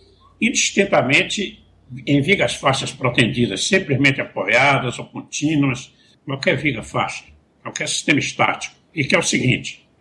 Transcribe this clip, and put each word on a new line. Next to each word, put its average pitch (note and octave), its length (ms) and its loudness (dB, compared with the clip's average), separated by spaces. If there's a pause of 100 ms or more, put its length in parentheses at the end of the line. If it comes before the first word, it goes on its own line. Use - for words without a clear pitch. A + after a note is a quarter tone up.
(400)
indistintamente F#3 1200 0 (460)
em C#3+ 140 4
vigas E3+ 340 2
faixas - 380 -2
protendidas, A#2 760 0
simplesmente C#3+ 540 2
apoiadas B2 800 0
ou B2 80 -12
contínuas, C#3+ 840 -2 (320)
qualquer C#3+ 320 -2
viga C3 260 -4
faixa, - 420 -6 (380)
qualquer D3 260 -8
sistema - 300 0
estático, - 560 -2 (200)
e C#3+ 100 -2
que D#3+ 100 0
é F3+ 40 4
o E3 40 2
seguinte - 640 -2 (140)